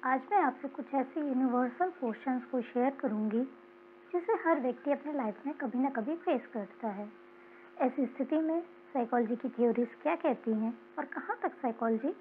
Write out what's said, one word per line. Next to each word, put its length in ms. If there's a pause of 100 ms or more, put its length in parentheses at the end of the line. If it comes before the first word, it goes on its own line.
आज 160 (120)
मैं 60
आपसे 300
कुछ 260
ऐसे 260
universal 680
questions 540
को 160
share 300
करूंगी 500 (720)
जिसे 200
हर 280
व्यक्ति 320
अपने 200
life 340
में 80
कभी 240
ना 120
कभी 260
face 300
करता 420
है। 200 (680)
ऐसी 280
स्थिति 300
में 260
साइकोलॉजी 760
की 120
theories 400 (140)
क्या 140
कहती 360
हैं 260 (200)
और 60
कहाँ 380
तक 100
साइकोलॉजी 560 (120)